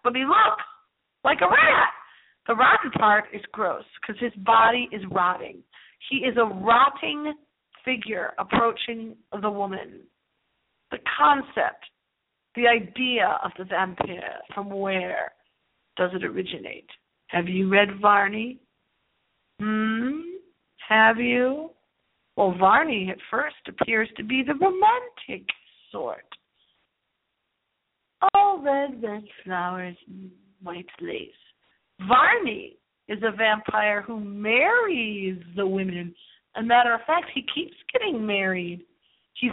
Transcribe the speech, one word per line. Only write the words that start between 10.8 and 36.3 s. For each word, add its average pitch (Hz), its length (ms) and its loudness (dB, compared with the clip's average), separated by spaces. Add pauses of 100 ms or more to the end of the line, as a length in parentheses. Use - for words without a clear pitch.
The - 80 -6 (200)
concept, 277 640 2 (720)
the 240 100 2
idea 233 800 0
of 175 140 -6
the 190 60 -10
vampire, 185 760 -4 (160)
from 202 160 -10
where 190 640 -4 (640)
does 180 180 0
it 175 100 -6
originate? - 640 -10 (400)
Have 175 200 -2
you 190 200 0
read 196 320 2
Varney? 208 600 0 (1000)
Hmm? 220 600 -2 (680)
Have 220 300 6
you? 254 520 0 (680)
Well, 185 220 2
Varney 208 520 4
at 185 80 -8 (120)
first 285 260 -4 (120)
appears 226 480 0
to 220 80 -10
be 254 180 -2
the 269 120 -2
romantic 392 920 0 (460)
sort. 143 320 -8 (2000)
All 403 280 4
red, 277 400 -2
red 214 220 -8 (200)
flowers, 180 520 -6 (640)
white 175 240 -14 (140)
lace. - 280 -10 (800)
Varney 277 680 2 (320)
is 208 140 -6
a 214 140 -2
vampire 214 640 0
who 220 180 -8
marries 214 1160 0 (160)
the 196 120 -2
women. 185 480 -4 (420)